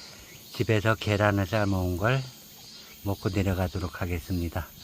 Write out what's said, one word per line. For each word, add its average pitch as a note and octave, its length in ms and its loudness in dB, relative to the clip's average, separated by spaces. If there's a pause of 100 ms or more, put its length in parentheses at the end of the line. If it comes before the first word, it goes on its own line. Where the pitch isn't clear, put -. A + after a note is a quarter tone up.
(520)
집에서 A2 440 2
계란을 G2+ 500 4
삶아온 F#2+ 500 2
걸 A#2 260 2 (840)
먹고 G2 260 -2
내려가도록 F#2 720 0
하겠습니다. F2 680 -2 (160)